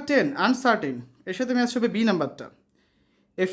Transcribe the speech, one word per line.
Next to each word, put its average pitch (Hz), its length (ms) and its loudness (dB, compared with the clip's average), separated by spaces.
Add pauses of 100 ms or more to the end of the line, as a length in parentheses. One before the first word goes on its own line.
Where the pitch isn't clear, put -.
টেন, 262 200 4 (180)
আনসার্টেন, 214 500 0 (340)
এর 180 80 -6
সাথে 254 200 -2
ম্যাচ 240 180 2
হবে 226 200 2
বি 226 160 0
নাম্বারটা, 156 360 -2 (960)
a - 80 -4